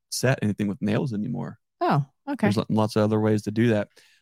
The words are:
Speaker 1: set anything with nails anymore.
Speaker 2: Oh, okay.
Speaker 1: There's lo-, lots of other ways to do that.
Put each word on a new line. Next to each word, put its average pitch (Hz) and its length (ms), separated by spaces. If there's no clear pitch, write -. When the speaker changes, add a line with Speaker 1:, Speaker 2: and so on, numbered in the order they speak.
Speaker 1:
set - 320
anything 104 240
with 98 160
nails 117 320
anymore. 95 460
Speaker 2:
Oh, 330 240
okay. 277 200
Speaker 1:
There's 202 80
lo-, - 140
lots 107 260
of 110 80
other 107 160
ways 107 220
to 104 100
do 113 160
that. 104 200